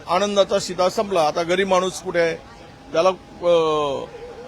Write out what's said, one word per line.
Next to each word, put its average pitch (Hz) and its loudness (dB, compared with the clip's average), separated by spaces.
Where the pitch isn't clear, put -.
आनंदाचा 196 2
शिदा 180 0
संपला. 196 0
आता 156 0
गरीब 180 0
माणूस 185 0
कुठे 175 -4
आहे? 165 0
त्याला, 170 4
अ, 175 -2